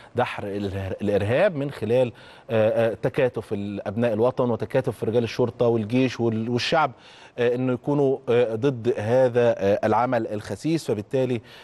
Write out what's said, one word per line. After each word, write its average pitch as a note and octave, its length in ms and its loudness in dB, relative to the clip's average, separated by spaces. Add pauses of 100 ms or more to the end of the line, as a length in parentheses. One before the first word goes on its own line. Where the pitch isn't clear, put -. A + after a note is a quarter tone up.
(160)
دحر A2+ 280 -4 (580)
الإرهاب A2 540 2
من C#3 140 -4
خلال، A#2 420 0 (380)
آه، A2 400 2
آه، - 120 -6
تكاتف B2 500 -2
ال-، G2+ 360 -6
أبناء A#2 240 0
الوطن A#2+ 380 2
وتكاتف A#2 540 -2
رجال A2+ 200 2
الشرطة A#2+ 420 0
والجيش A#2 540 0
وال-، A2+ 280 -2
والشعب، B2+ 440 0 (460)
آه، B2 160 2
إنه B2+ 180 0
يكونوا، C#3 460 0 (100)
آه، A#2 260 2
ضد A#2+ 440 0
هذا، A#2+ 600 4
آه، G2 260 2
العمل A2+ 420 2
الخسيس. A2 580 -4
فبالتالي، B2 560 -2 (240)